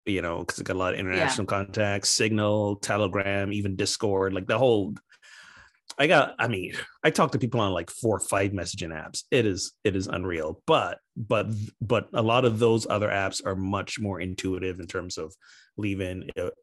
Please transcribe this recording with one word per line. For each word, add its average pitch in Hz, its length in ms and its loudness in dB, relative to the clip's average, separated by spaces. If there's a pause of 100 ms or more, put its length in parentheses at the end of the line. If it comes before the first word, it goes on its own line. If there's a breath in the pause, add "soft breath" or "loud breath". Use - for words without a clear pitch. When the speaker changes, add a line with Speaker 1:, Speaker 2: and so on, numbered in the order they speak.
Speaker 1:
you 95 160 0
know, 85 240 -4
'cause - 140 -6
I - 60 -6
got 95 100 -2
a 92 60 -2
lot 90 140 0
of - 40 -8
Speaker 2:
Yeah. 98 80 -2
Speaker 1:
international 92 400 0
contacts, 101 640 0
Signal, 107 640 2
Telegram, 98 760 0
even 101 240 -2
Discord, 95 580 0
like, 95 140 -6
the 113 100 2
whole, 110 360 4 (1040 soft breath)
I 147 120 4
got, 160 320 6
I 117 80 2
mean, 92 260 -4 (300 loud breath)
I 156 60 8
talk 156 220 4
to 131 60 2
people 117 220 0
on, 98 120 2
like, 85 160 -2
four 107 280 0
or 92 40 -2
five 101 300 2
messaging 90 420 -6
apps. 78 380 -10
It 120 160 4
is, 90 280 -2 (100)
it 95 100 2
is 95 140 0
unreal. 85 580 -4
But, 110 320 2 (180)
but, 110 300 0 (340)
but 110 320 0
a 117 100 0
lot 117 220 4
of 110 140 4
those 113 320 4
other 104 200 0
apps 98 360 -2
are 98 80 -2
much 95 460 -4
more 95 200 -4
intuitive 92 600 -4
in 87 80 -12
terms 87 300 -8
of 80 180 -10 (400 soft breath)
leaving 95 600 -4
a, 90 140 -4 (120)